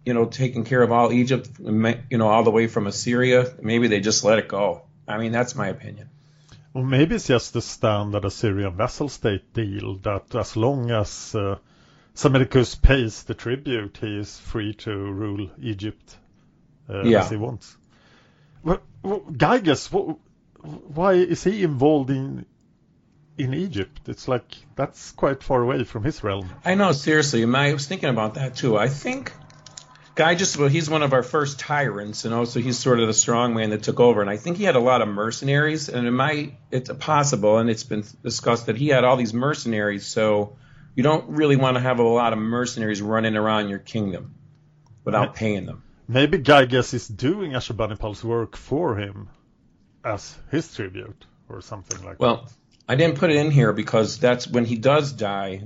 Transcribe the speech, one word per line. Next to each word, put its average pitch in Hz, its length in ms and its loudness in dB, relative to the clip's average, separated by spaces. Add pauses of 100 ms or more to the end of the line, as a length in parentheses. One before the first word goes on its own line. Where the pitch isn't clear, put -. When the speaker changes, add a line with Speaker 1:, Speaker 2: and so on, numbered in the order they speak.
Speaker 1:
you 123 80 0
know, 117 120 4
taking 117 400 -4
care 127 180 2
of 113 80 4
all 117 200 4
Egypt, 123 380 0 (100)
you 113 580 -2
know, 110 100 2
all 110 160 6
the 113 80 6
way 113 160 4
from 107 200 -4
Assyria, 123 760 2
maybe 117 260 2
they 104 140 2
just 107 220 0
let 107 160 6
it 101 80 -4
go. 98 360 -2 (240)
I 107 100 -6
mean, 113 140 -4
that's 120 240 -2
my 101 120 -4
opinion. 101 420 -12 (640)
Speaker 2:
Well, 131 100 -4
maybe 139 320 4
it's 196 120 -6
just - 260 2
the 117 80 -2
standard 104 600 -2
Assyrian 98 520 -2
vassal 123 340 -4
state - 440 -4
deal 101 500 -6
that 101 320 -6
as - 200 -4
long 120 360 0
as, - 440 -4
uh, 101 220 -4 (580)
Psammiticus 131 640 2
pays 127 420 4
the 113 100 -10
tribute, 120 640 -6
he 104 200 -6
is - 200 -12
free 110 360 -8
to - 160 -10
rule 101 580 -6 (120)
Egypt, 107 540 -10 (720)
uh, 101 140 -6
Speaker 1:
Yeah. 113 200 6
Speaker 2:
as 92 60 -4
he 107 80 -6
wants. 113 380 -10 (880)
Well, 160 160 0 (220)
well, 196 220 -6 (120)
Gyges, 160 520 2
wh-, 160 300 -4 (460)
why 156 500 -2
is 180 300 2
he 196 200 0
involved 143 460 2
in 135 360 -4 (960)
in 127 120 -2
Egypt. 151 540 -6
It's - 200 -10
like, 123 280 -4 (200)
that's - 360 -6
quite 139 320 -2
far 127 180 2
away 131 220 0
from 107 200 -6
his 156 200 -6
realm. 98 260 -2 (140)
Speaker 1:
I 185 120 2
know, 196 160 4
seriously. 143 520 2
I 139 300 2
was 143 140 -6
thinking 180 220 -4
about 110 260 -2
that, 131 200 -6
too. 113 220 0
I 107 100 2
think 254 460 -6 (800)
Guy 165 200 4
just, 180 220 -2
well, 143 100 4
he's 147 220 2
one 156 140 2
of 135 100 2
our 127 100 4
first 143 360 -2
tyrants, 107 640 -4
you 113 40 -4
know, 117 160 0
so 120 140 -4
he's 120 180 -2
sort 123 220 2
of 113 80 2
the 107 60 -2
strong 117 400 2
man 110 160 -2
that 107 140 -2
took 113 160 -2
over. 120 220 6
And 101 80 0
I 104 80 -4
think 170 200 -6
he 202 80 -4
had 170 100 4
a 123 40 4
lot 123 220 4
of 107 60 2
mercenaries, 139 800 -2
and 123 160 -4
it 120 60 0
might, 147 440 -2 (140)
it's 127 300 -6
possible, 135 600 2
and 117 100 2
it's 110 160 -4
been 107 180 -6 (180)
discussed 117 440 -2
that 110 100 -2
he 143 140 -2
had 127 160 6
all 135 100 6
these 117 180 -2
mercenaries, 113 720 -2
so 107 520 0 (380)
you 127 80 2
don't 156 260 2
really 151 260 4
wanna 131 240 2
have 127 200 0
a 120 40 4
lot 117 300 2
of 110 60 -2
mercenaries 113 640 -4
running 110 360 0
around 107 320 0
your 98 100 -8
kingdom 98 560 -8 (720)
without 104 240 2
Speaker 2:
Ma- - 40 -16
Speaker 1:
paying 104 320 -4
them. - 160 -14 (280)
Speaker 2:
Maybe 147 300 4
Gyges 127 540 4
is 120 140 -6
doing 147 460 -4
Ashurbanipal's 107 680 -6
work 117 360 -4
for 139 400 -4
him 101 320 -10 (720)
as 107 320 -8 (160)
his 160 240 -6
tribute 104 500 -12 (220)
or 101 140 -16
something 95 420 -14
like 90 160 -18
Speaker 1:
Well, 120 240 0
Speaker 2:
that. - 100 -20 (360)
Speaker 1:
I 123 60 0
didn't 151 240 2
put 180 100 2
it 147 80 4
in 147 140 2
here 120 200 6
because 107 480 0
that's 123 260 2
when 120 200 0
he 117 100 -2
does 139 380 2
die, 98 520 -6